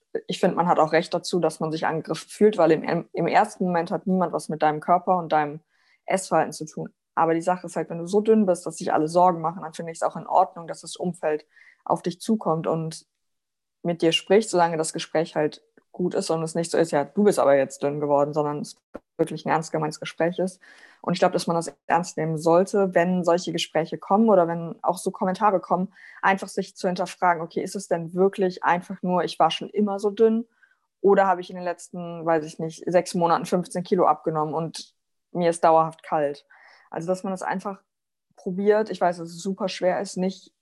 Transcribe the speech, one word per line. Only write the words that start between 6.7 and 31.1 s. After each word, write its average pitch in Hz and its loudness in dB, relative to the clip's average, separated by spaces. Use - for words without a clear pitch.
Aber 165 2
die 165 0
Sache 180 -2
ist - -14
halt, 165 -4
wenn 170 -8
du 170 -10
so 208 2
dünn 220 4
bist, 180 0
dass 160 -8
sich - -4
alle 156 2
Sorgen 175 4
machen, 170 -4
dann 160 -12
finde 165 -10
ich's 165 -12
auch 156 -4
in 160 -10
Ordnung, 170 0
dass 160 -12
das - -14
Umfeld 160 -4
auf 165 -2
dich 175 -6
zukommt 190 -2
und 160 -4
mit 170 -2
dir 165 4
spricht, 208 2
solange 170 2
das 156 -4
Gespräch - -4
halt 151 -2
gut 180 -2
ist - -2
und 165 0
es 160 -8
nicht 170 -4
so - 0
ist, 165 2
„Ja, 147 2
du 202 0
bist 175 4
aber 139 6
jetzt 135 -2
dünn 143 -2
geworden“, 147 2
sondern 147 -2
es - -12
wirklich 160 -4
ein 151 -4
ernst 160 -2
gemeintes 156 -4
Gespräch 170 -4
ist. 185 -4
Und - -2
ich 180 -2
glaub, 180 4
dass 180 -4
man 170 0
das 170 -4
ernst 175 0
nehmen 160 -2
sollte, 185 2
wenn 180 4
solche 175 0
Gespräche 160 -4
kommen 220 2
oder 180 6
wenn 170 -6
auch 185 -2
so 190 -4
Kommentare 190 0
kommen, 180 -2
einfach 196 0
sich - -8
zu - -4
hinterfragen, 180 0
„Okay, - -6
ist - -8
es 196 -10
denn 170 -4
wirklich 185 0
einfach 180 -2
nur, 180 0
ich 156 -6
war 214 4
schon - -8
immer 202 0
so 208 0
dünn 226 2
oder 196 6